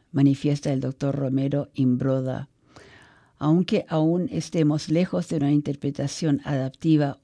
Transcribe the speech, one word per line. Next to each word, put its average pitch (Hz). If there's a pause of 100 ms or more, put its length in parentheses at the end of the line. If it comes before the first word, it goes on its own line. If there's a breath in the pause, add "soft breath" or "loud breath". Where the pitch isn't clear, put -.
(100)
manifiesta 143
el 131
doctor 135
Romero 139
Imbroda. 131 (920 loud breath)
Aunque 170
aún 165
estemos 156
lejos 175
de 170
una 143
interpretación 143
adaptiva 143